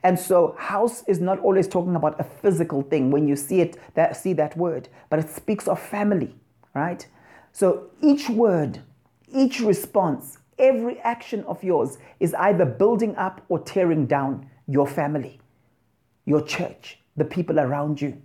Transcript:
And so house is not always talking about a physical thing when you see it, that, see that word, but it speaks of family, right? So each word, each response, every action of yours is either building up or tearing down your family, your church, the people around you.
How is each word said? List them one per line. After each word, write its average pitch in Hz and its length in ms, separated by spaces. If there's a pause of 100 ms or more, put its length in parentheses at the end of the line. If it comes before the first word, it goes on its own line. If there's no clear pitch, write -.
And 180 180
so 175 380
house 226 500
is 185 140
not 185 200
always 190 260
talking 180 280
about 151 240
a 147 40
physical 165 580
thing 135 300
when 147 160
you 143 80
see 175 260
it, 165 160 (160)
that, 160 240
see 190 160
that 151 240
word, 165 320 (220)
but 156 80
it 156 100
speaks - 380
of - 120
family, 208 540 (400)
right? 175 320 (460)
So - 400 (100)
each 294 260
word, 208 520 (520)
each 269 280
response, 185 800 (180)
every 247 440
action 233 420
of 185 200
yours 165 360 (200)
is 170 140
either 175 320
building 202 520
up - 320
or 165 100
tearing 160 480
down 139 420 (180)
your 139 200
family, 147 520 (840)
your 147 160
church, - 560 (180)
the 151 100
people 160 340
around 143 420
you. 143 240